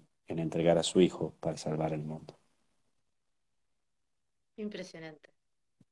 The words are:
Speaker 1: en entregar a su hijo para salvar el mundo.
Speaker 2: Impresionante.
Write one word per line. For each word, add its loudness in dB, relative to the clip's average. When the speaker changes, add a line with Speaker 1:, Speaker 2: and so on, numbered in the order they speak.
Speaker 1:
en -6
entregar 4
a 4
su 4
hijo 4
para -4
salvar -2
el -4
mundo. -10
Speaker 2:
Impresionante. -10